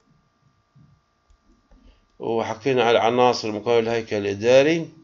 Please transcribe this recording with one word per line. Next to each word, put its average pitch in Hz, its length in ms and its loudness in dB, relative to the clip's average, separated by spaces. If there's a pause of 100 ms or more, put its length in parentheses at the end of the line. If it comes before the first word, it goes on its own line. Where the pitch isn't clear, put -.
(2250)
وحكينا 117 680 -4
على 117 140 2
عناصر 113 540 0
مكون 113 260 0
الهيكل 113 380 -4
الإداري 127 720 2 (160)